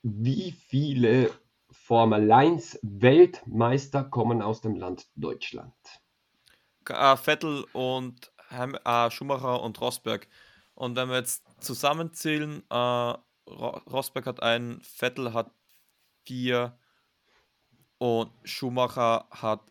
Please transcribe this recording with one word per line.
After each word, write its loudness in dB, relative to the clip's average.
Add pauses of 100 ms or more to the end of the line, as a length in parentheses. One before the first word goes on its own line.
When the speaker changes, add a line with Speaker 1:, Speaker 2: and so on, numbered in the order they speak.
Speaker 1:
Wie -2
viele 2 (420)
Formel 4
eins 4
Weltmeister 4
kommen 0
aus -4
dem -4
Land -10
Deutschland? -10 (1120)
Speaker 2:
K-, 4
äh, -12
Vettel -2
und -6 (180)
Ham-, -8
äh, 2
Schumacher -4
und -8
Rosberg. -6 (440)
Und -8
wenn -4
wir -2
jetzt -6 (160)
zusammenzählen, -4
äh, -6
Ro-, -2 (720)
Rosberg -6
hat -8
einen, -2
Vettel -6
hat -4 (720)
vier -2 (1200)
und -2 (140)
Schumacher -2
hat -4 (100)